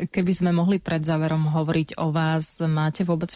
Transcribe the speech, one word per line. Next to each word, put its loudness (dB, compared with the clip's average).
keby 0
sme 2
mohli 2
pred -4
záverom 0
hovoriť 0
o 0
vás, 0
máte 0
vôbec -2